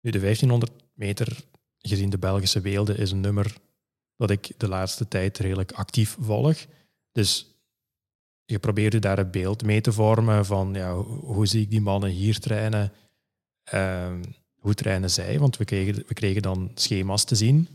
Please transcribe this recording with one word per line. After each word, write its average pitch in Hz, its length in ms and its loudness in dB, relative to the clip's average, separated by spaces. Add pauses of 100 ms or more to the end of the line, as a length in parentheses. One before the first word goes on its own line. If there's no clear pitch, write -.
Nu, 120 100 -4
de 101 100 0
vijftienhonderd 113 520 4 (220)
meter, 104 460 -4 (380)
gezien 98 320 0
de 98 80 -2
Belgische 95 420 0
weelde, 101 360 0
is 98 140 -2
een 95 100 -2
nummer 101 360 0 (600)
dat 107 140 0
ik 101 260 -2
de 107 120 -2
laatste 95 400 -4
tijd 98 300 -2
redelijk 95 340 -2
actief - 480 -2
volg. 120 360 2 (560)
Dus - 340 0 (960)
je 107 140 -4
probeert 104 340 0
je 113 60 2
daar 98 200 2
een 95 120 0
beeld 95 320 -2
mee 107 180 2
te 113 120 0
vormen 110 540 4
van, 98 280 0
ja, 92 180 -4
ho-, 104 320 -6
hoe 107 220 0
zie 110 160 2
ik 104 80 -2
die 110 100 2
mannen 98 300 0
hier 98 280 0
trainen? 107 540 -2 (720)
Ehm, 90 580 -4 (320)
hoe 104 200 -2
trainen 95 360 0
zij? 98 280 -2
Want 139 180 4
we 104 80 -2
kregen, 101 420 -2
we - 80 -6
kregen 101 280 0
dan 95 320 -4
schema's 98 500 -2
te - 100 0
zien. 135 400 4